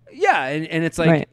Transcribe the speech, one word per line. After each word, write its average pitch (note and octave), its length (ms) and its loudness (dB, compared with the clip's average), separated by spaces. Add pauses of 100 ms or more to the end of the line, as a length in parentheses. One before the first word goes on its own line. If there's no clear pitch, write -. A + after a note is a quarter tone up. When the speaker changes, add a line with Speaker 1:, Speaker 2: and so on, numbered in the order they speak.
(120)
Speaker 1:
Yeah, C4 340 0
and, D3+ 200 -4
and E3 180 -2
it's D#3+ 140 -4
like, E3 120 2
Speaker 2:
Right. D#3 220 2